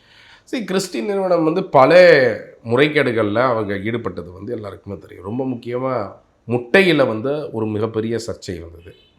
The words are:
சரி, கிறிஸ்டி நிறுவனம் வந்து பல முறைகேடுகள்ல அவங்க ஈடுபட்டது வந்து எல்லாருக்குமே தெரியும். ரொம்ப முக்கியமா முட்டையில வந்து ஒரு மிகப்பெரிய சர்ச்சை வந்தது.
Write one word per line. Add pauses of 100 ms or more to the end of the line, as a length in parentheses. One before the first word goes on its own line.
(440)
சரி,
கிறிஸ்டி
நிறுவனம்
வந்து
பல (460)
முறைகேடுகள்ல
அவங்க
ஈடுபட்டது
வந்து
எல்லாருக்குமே
தெரியும்.
ரொம்ப
முக்கியமா (380)
முட்டையில
வந்து
ஒரு
மிகப்பெரிய
சர்ச்சை
வந்தது. (240)